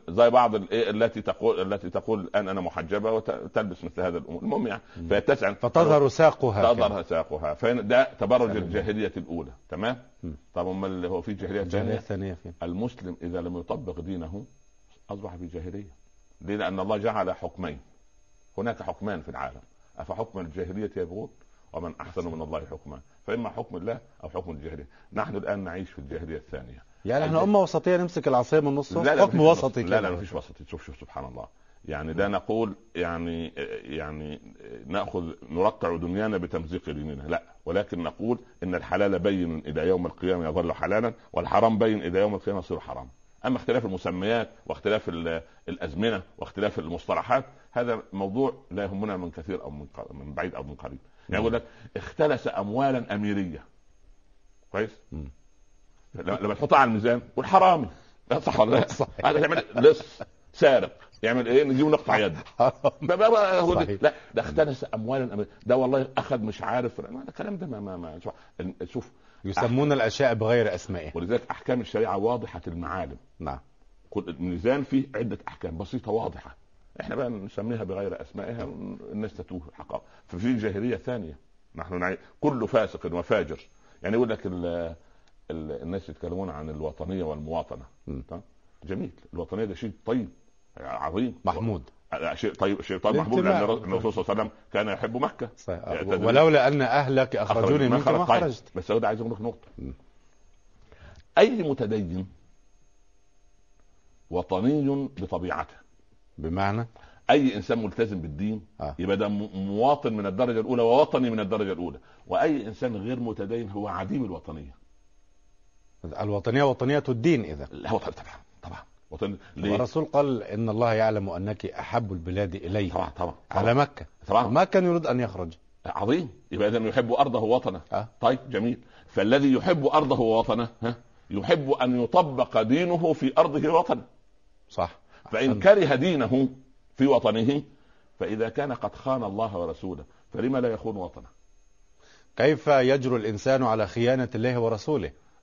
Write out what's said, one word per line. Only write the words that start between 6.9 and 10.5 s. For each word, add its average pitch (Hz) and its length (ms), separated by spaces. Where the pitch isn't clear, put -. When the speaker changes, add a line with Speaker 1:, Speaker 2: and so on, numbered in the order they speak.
Speaker 1:
ساقها. 78 500
فين 113 340
ده؟ 123 160
تبرج 120 320
Speaker 2:
سلم. 98 120
Speaker 1:
الجاهلية 101 540
الأولى، 80 340
تمام؟ 110 280
Speaker 2:
مم. 80 120